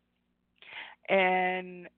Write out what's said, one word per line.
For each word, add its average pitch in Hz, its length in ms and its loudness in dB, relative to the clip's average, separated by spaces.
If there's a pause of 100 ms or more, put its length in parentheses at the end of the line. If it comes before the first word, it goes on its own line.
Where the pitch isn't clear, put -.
(1080)
And 185 800 2 (100)